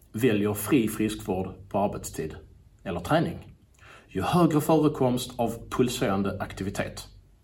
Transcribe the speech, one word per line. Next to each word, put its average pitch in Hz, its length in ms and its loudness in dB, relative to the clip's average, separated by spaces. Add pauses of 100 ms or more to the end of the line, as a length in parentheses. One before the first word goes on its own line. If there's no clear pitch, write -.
(120)
väljer 107 420 2
fri 113 340 2
friskvård 95 600 -2 (200)
på 104 100 -2
arbetstid 87 580 -4 (480)
eller 87 160 -6
träning. - 540 -2 (540)
Ju - 140 -4
högre 160 380 4
förekomst 143 760 2
av - 340 -4
pulshöjande 101 680 0
aktivitet, - 680 -6 (360)